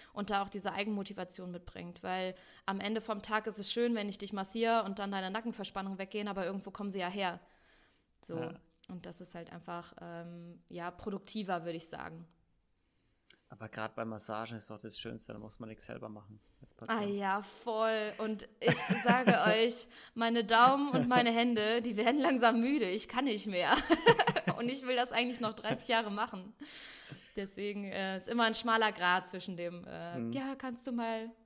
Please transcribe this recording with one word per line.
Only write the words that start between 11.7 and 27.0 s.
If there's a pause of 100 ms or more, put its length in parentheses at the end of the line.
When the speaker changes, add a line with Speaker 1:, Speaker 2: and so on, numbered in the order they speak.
Speaker 1:
ich
sagen. (1200)
Speaker 2:
Aber
grad
bei
Massagen
ist
doch
das
Schönste,
da
muss
man
nichts
selber
machen (220)
als (140)
Speaker 1:
Ah
Speaker 2:
Patient.
Speaker 1:
ja, (220)
voll.
Und (120)
ich (280)
sage (100)
Speaker 2:
<laughs>
Speaker 1:
euch, (260)
meine
Daumen
und
meine
Hände,
die
werden
langsam
müde.
Ich
kann
nicht
mehr. (400)
<laughs>
Und
ich
will
das
eigentlich
noch
dreißig
Jahre
machen. (840)